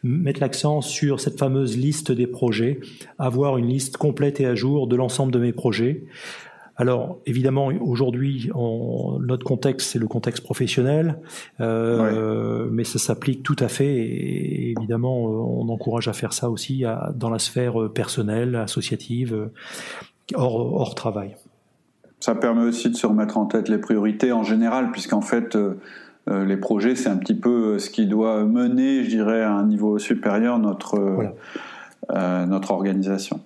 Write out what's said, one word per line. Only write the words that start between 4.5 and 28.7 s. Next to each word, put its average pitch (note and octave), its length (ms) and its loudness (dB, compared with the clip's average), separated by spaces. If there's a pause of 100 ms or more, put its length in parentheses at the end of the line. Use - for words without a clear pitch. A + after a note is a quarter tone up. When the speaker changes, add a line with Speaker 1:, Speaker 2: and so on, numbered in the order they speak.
Speaker 1:
jour C3 320 2
de A#2+ 80 2
l'ensemble B2+ 380 0
de B2 80 4
mes A#2+ 120 2
projets. A#2+ 520 0 (720)
Alors, B2 480 0
évidemment, C3 420 2
aujourd'hui, C3 880 0
on, A#2+ 680 -2
notre B2+ 240 -2
contexte, - 480 0
c'est A#2+ 80 0
le G#2+ 80 0
contexte - 340 -4
professionnel, D3+ 760 0 (400)
euh, A2+ 1040 0
Speaker 2:
Ouais. A#2+ 80 -4
Speaker 1:
mais A2+ 100 0
ça - 160 -2
s'applique B2+ 460 -2
tout D3 160 0
à A#2+ 80 2
fait, C#3 260 2
et, - 760 -2
et A#2 60 -2
évidemment, A#2 520 0
euh, A2 80 0
on A#2+ 320 -2
encourage A2+ 400 -2
à G#2+ 40 -2
faire - 200 -4
ça B2 180 -2
aussi C3 340 -2
à, A2+ 300 -2
dans A#2 160 -2
la A#2 80 0
sphère, A#2+ 420 0
euh, A2 80 0
personnelle, A2+ 680 -2
associative, A#2 760 -4
euh, G#2+ 180 -4 (840)
hors, A#2+ 400 0
hors - 220 -2
travail. G2+ 400 -6 (840)
Speaker 2:
Ça A#2 160 0
permet A#2 300 4
aussi A#2 260 0
de A#2 60 -2
se - 100 -2
remettre G#2+ 300 2
en - 100 2
tête G#2+ 220 0
les G#2+ 100 2
priorités G#2+ 540 2
en A2+ 100 2
général, A2+ 480 2
puisqu'en G#2 300 -2
fait, A#2 340 -2
euh, G2+ 200 2 (540)
euh, G2 160 0
les G2 120 2
projets, A2 400 2
c'est - 120 0
un F#2+ 100 2
petit F#2 180 0
peu, A#2 380 2
euh, G2+ 40 0
ce G2+ 100 -6
qui A2 180 2
doit G#2+ 400 2
mener, B2 580 4